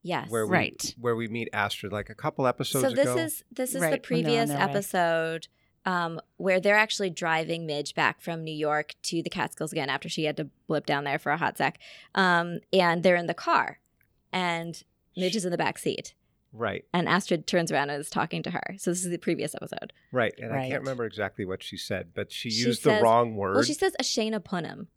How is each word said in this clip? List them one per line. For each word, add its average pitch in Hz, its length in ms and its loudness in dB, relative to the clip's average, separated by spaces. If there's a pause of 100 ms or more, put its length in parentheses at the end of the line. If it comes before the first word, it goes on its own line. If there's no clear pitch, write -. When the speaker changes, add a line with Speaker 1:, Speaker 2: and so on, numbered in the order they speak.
Speaker 1:
Yes. 156 240 -4
Speaker 2:
where 110 160 2
we, 135 80 -2
Speaker 3:
Right. - 480 0
Speaker 2:
where 120 140 2
we 113 140 -4
meet 117 240 -4
Astrid, 101 400 -2
like, 104 180 -6
a 110 60 -14
couple 147 320 -2
episodes - 360 0
Speaker 1:
So 262 80 2
this 269 200 4
Speaker 2:
ago. - 100 2
Speaker 1:
is, - 300 -6
this 254 240 -4
is - 60 -2
Speaker 3:
Right, 165 200 0
Speaker 1:
the - 120 -4
Speaker 3:
when - 100 2
they're 233 80 4
on 226 140 4
Speaker 1:
previous - 20 -2
Speaker 3:
their 143 100 -2
way. 156 60 2
Speaker 1:
episode, 165 840 0 (380)
um, 170 340 -2 (180)
where 185 200 4
they're 202 180 6
actually 208 340 2
driving 165 560 -2
Midge 147 280 -4
back 151 260 2
from 165 220 -6
New 160 120 -6
York 151 500 0
to 170 180 -2
the 165 80 -6
Catskills 156 400 -4
again 147 180 -2
after 139 200 -4
she 160 160 -2
had 151 140 -2
to 147 120 -6 (160)
blip 151 200 0
down 143 180 2
there 143 160 0
for 147 100 -2
a 151 60 2
hot 156 200 0
sec. - 220 0 (380)
Um, 175 420 4 (140)
and 175 320 4
they're 180 100 8
in 175 140 0
the 170 60 -2
car, - 440 0 (540)
and 170 500 -4 (340)
Midge 185 200 0
is 180 80 0
in 180 80 0
the 175 60 0
back 175 200 0
seat. - 360 -6 (380)
Speaker 2:
Right. 107 400 -2
Speaker 1:
And 175 160 2
Astrid 175 380 0
turns 165 260 2
around 143 180 2
and 143 100 -4
is 156 100 -10
talking 165 320 -2
to 180 80 -6
her. - 280 -6
So - 120 -2
this 180 140 -2
is 175 60 -4
the 175 80 -2
previous - 360 -2
episode. - 380 -10 (180)
Speaker 2:
Right. 123 280 2
And 113 140 -6
I - 40 -2
Speaker 3:
Right. 131 140 -2
Speaker 2:
can't 139 120 -4
remember 127 240 -4
exactly 101 400 -4
what 92 160 -6
she - 160 -10
said, 90 340 -6
but - 180 -6
she - 200 -8
Speaker 1:
She 117 160 0
Speaker 2:
used 233 180 0
the - 60 6
Speaker 1:
says, 214 120 4
Speaker 2:
wrong 117 340 6
word. 98 180 0
Speaker 1:
well, - 80 6
she 294 100 2
says 381 300 0
"Ashena 220 380 0
Punim" - 560 -6